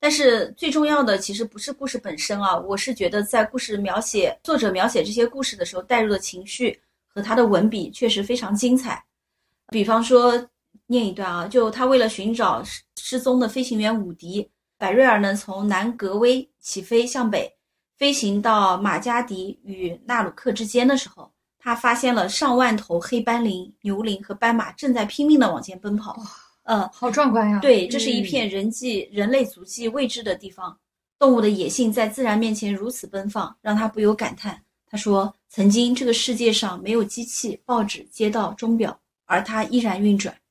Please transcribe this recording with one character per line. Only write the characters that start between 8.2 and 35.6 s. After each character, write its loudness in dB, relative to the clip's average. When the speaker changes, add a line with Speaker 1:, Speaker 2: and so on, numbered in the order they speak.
Speaker 1:
非 -2
常 -4
精 2
彩。 -2
比 0
方 2
说， 6
念 2
一 -2
段 -6
啊， -6
就 4
他 -2
为 6
了 4
寻 -4
找 0
失， -14
失 -4
踪 2
的 2
飞 -4
行 -2
员 0
伍 -8
迪， -8
百 -2
瑞 6
尔 6
呢 0
从 -6
南 -2
格 -4
威 2
起 -10
飞 0
向 -2
北， -4
飞 2
行 0
到 2
马 -2
加 -2
迪 -10
与 -8
纳 -2
鲁 -6
克 -4
之 -4
间 2
的 4
时 -4
候， -20
他 -4
发 2
现 0
了 0
上 2
万 4
头 -2
黑 -2
斑 0
羚、 -4
牛 -4
羚 -4
和 -10
斑 2
马 -2
正 -2
在 0
拼 -2
命 6
地 4
往 -4
前 -14
奔 -4
跑。 -6
Speaker 2:
哇， -16
Speaker 1:
嗯， -2
Speaker 2:
好 -4
壮 2
观 2
呀。 2
Speaker 1:
对， 4
这 -4
是 -2
一 0
片 -2
人 -4
迹， -6
Speaker 3:
嗯。 -14
Speaker 1:
人 0
类 2
足 -14
迹 -8
未 -2
知 -6
的 -4
地 -16
方。 -14
动 8
物 4
的 4
野 0
性 0
在 0
自 -6
然 2
面 0
前 -4
如 -6
此 -12
奔 -8
放， -8
让 0
他 0
不 -6
由 4
感 -6
叹。 -12
他 -8
说 0
：“曾 4